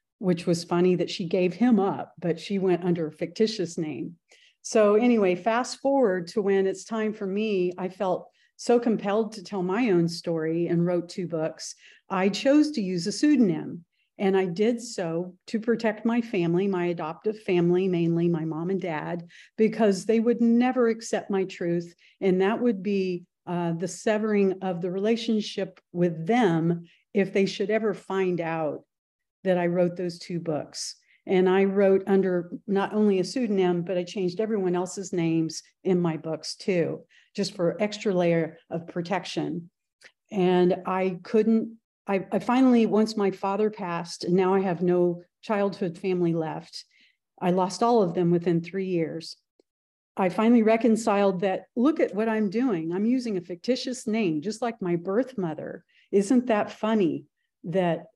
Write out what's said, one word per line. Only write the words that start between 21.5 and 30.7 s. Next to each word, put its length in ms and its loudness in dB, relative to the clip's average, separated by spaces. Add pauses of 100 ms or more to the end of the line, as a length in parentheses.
And 220 2
that 180 2
would 220 0
be, 440 -2 (200)
uh, 280 -2
the 140 -6
severing 720 0
of 200 -4
the 100 -4
relationship 880 -2 (140)
with 320 0
them 580 2 (300)
if 180 0
they 140 2
should 240 -4
ever 240 0
find 480 -2
out 420 -4 (600)
that 140 2
I 100 0
wrote 280 0
those 240 -6
two 200 -8
books. 560 -8 (300)